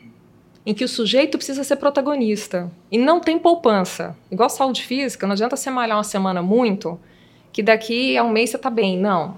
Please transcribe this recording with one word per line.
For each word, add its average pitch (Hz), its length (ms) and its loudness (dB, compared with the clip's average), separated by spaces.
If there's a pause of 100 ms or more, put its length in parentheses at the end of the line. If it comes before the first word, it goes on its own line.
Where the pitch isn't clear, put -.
(640)
em 214 100 -2
que 233 100 -6
o 247 40 0
sujeito 254 500 0
precisa 277 240 -6
ser 277 140 -2
protagonista. 247 920 -2 (220)
E 220 80 0
não 311 220 4
tem 330 180 0
poupança. 208 800 2 (120)
Igual 220 220 2
saúde 269 320 -2
física, 254 420 -4
não 196 100 0
adianta 240 220 -2
você 269 140 -6
malhar 233 260 0
uma 208 60 2
semana 190 400 -2
muito, 196 560 0 (540)
que 220 100 -2
daqui 233 540 2
a 233 80 2
um 233 60 0
mês 220 200 0
você - 80 -4
tá 262 100 -6
bem. 202 300 0
Não, 185 380 0